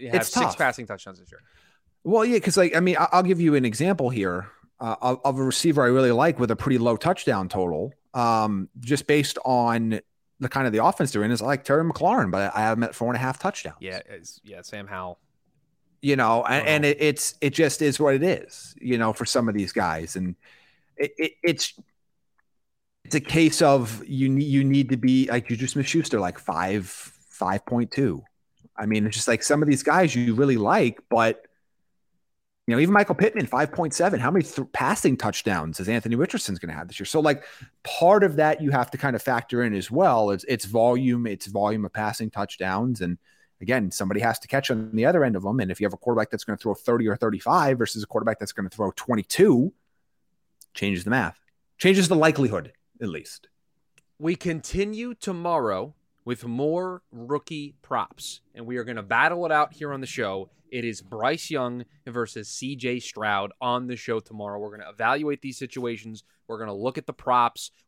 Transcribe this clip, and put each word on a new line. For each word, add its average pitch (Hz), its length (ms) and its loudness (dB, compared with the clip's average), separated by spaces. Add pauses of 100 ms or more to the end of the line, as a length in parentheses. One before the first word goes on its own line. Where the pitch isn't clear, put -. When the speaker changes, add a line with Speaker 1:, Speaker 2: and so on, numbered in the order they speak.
(120)
Speaker 1:
have 180 80 4
Speaker 2:
it's 110 80 -2
Speaker 1:
six 247 180 2
Speaker 2:
tough. - 120 -2
Speaker 1:
passing 127 280 -2
touchdowns 95 320 -14
this 90 140 -20
year. - 80 -20 (640)
Speaker 2:
Well, 220 200 2
yeah, 240 140 2
'cause, 180 180 0
like, 175 200 4
I 165 40 4
mean, 180 160 2
I, 165 140 2
I'll 185 140 4
give 180 160 2
you 156 160 4
an 131 80 2
example 139 440 0
here, 92 380 -2 (320)
uh, 113 240 -6
of, 127 220 0
of 135 160 0
a - 20 -2
receiver 139 400 2
I 123 60 6
really 127 240 6
like 147 260 2
with 117 140 2
a 107 40 -2
pretty 127 220 0
low 117 180 2
touchdown 117 520 0
total, 90 440 -2 (220)
um, 110 540 2 (100)
just 127 300 -2
based 147 360 2
on 117 560 0 (380)
the 127 100 -4
kind 135 200 -2
of 113 40 -2
the 110 100 2
offense 160 280 2
they're 104 140 0
in, 113 80 2
is 110 100 -2
I 110 40 -2
like 139 180 0
Terry 151 200 2
McLaurin, 170 460 0
but 98 240 -2
I 104 60 -2
have 110 180 2
him 117 60 0
at - 100 -4
four 117 140 -2
and 123 80 0
a - 20 -2
half 131 220 -4
touchdowns. - 400 -6
Speaker 1:
Yeah, 92 280 -12
it's, 87 360 -20
yeah, 92 180 -20
Sam 101 240 -14
Howell. 92 320 -12 (840)
Speaker 2:
You 139 140 2
know, 117 300 4
and, 135 200 2
Speaker 1:
Oh. 151 60 2
Speaker 2:
and 151 140 2
it, 147 160 2
it's, 147 400 0
it 135 100 0
just 151 320 2
is 143 160 2
what 147 160 4
it 135 80 2
is, - 580 -4
you 123 160 0
know, 113 160 2
for 120 140 -6
some 120 220 0
of 104 80 0
these 95 160 -2
guys. 82 420 -2
And 90 220 -4 (600)
it, 143 220 -4
it, 160 140 -4 (100)
it's, 165 320 0 (1300)
it's - 120 -4
a 147 40 0
case 156 400 2
of 127 460 4
you 135 220 0
ne-, 135 160 2
you 139 180 2
need 139 280 4
to 131 60 2
be 127 320 4
like 117 200 -2
Juju 120 180 -4
Smith-Schuster, 139 540 0
like, 90 180 -4
five, 92 480 -2
five - 800 -6
point 120 240 -2
two. 101 320 -2 (540)
I 107 100 -6
mean, 107 200 2
it's 107 100 -4
just - 120 -6
like 117 140 2
some 147 180 2
of 151 80 2
these 135 140 2
guys 156 320 4
you 120 220 2
really 135 200 4
like, 117 520 2
but, 113 360 2 (1200)
you 117 80 2
know, 131 40 4
even 175 120 4
Michael 202 220 4
Pittman, 180 320 2
five 143 260 0
point 160 220 -2
seven. 180 260 2
How 123 100 0
many 175 140 4
th-, - 280 -8
passing 139 440 0
touchdowns 87 640 -2
is 92 80 -6
Anthony 117 280 0
Richardson's 117 420 -2
gonna 80 160 -10
have 80 120 -12
this 98 140 -14
year? 98 60 -10
So, - 120 0
like, 147 240 2 (400)
part 196 400 4
of 170 140 4
that 156 240 2
you 147 100 0
have 127 200 0
to - 80 -8
kind 131 180 -2
of 104 60 -6
factor 120 420 -2
in 110 100 -2
as 95 160 -4
well. 120 400 4
It's, 95 140 -4
it's 120 220 -4
volume, 120 600 2
it's 101 200 -8
volume 104 400 -2
of - 80 -10
passing 107 360 -4
touchdowns. 101 720 -4
And 90 160 -4 (460)
again, 107 280 0
somebody 101 300 -4
has 113 200 0
to - 80 -20
catch 135 220 0
on 110 220 -4
the 110 140 2
other 165 180 4
end 120 100 2
of 92 100 -4
them. 117 160 -2
And 95 100 -2
if 87 100 -6
you 104 60 2
have 95 80 -4
a - 20 -12
quarterback 113 340 0
that's - 140 -6
gonna 104 140 -6
throw 104 160 -2
thirty 117 340 0
or 104 80 0
thirty-five 127 640 0
versus 110 240 -4
a 104 40 -8
quarterback 113 320 -2
that's 101 140 -8
gonna 98 160 -6
throw 98 260 -4
twenty-two, 131 800 2 (1040)
changes 98 300 -2
the 104 60 -4
math. 113 300 0 (380)
Changes 185 300 4
the 180 80 2
likelihood, 135 580 2 (260)
at 117 80 -6
least. - 400 -12 (720)
Speaker 1:
We 165 180 -2
continue 202 800 -4
tomorrow 151 800 -2 (320)
with 120 180 -6
more 160 680 -4
rookie 139 720 -8
props, - 600 -6 (120)
and 117 120 -14
we 123 100 -6
are 120 80 -6
gonna 113 180 -8
battle 147 440 2
it 160 60 -2
out 151 200 2
here 143 220 -10
on 135 80 -8
the 127 40 -8
show. 98 440 -6 (200)
It 123 140 -8
is 113 160 -8
Bryce 117 500 -6
Young 123 360 -6 (200)
versus 113 400 -8
C 135 300 -10
J 123 240 -4
Stroud 104 580 -4
on 123 280 -2
the 123 100 -8
show 113 240 -4
tomorrow. 104 400 -10
We're 104 160 -12
gonna 90 140 -18
evaluate 139 500 -2
these 135 160 -12
situations. 117 680 -10 (220)
We're 110 120 -10
gonna 107 160 -8
look 117 240 -6
at - 80 -8
the 135 80 -8
props. 123 560 0 (180)